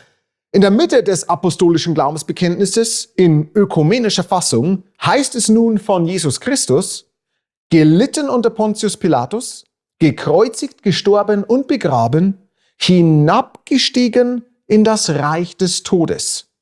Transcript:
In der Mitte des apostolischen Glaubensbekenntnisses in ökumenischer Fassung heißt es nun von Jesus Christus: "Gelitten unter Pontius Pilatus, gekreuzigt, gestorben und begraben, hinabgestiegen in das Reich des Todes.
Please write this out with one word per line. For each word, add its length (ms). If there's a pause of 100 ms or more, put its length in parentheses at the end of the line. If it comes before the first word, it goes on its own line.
(520)
In 100
der 100
Mitte 320
des 260
apostolischen 640
Glaubensbekenntnisses 1120 (100)
in 380
ökumenischer 680
Fassung 580 (180)
heißt 360
es 120
nun 300
von 300
Jesus 320
Christus: 680 (640)
"Gelitten 600
unter 200
Pontius 480
Pilatus, 680 (340)
gekreuzigt, 800
gestorben 640
und 240
begraben, 720 (420)
hinabgestiegen 1600 (220)
in 180
das 280
Reich 440
des 280
Todes. 640 (140)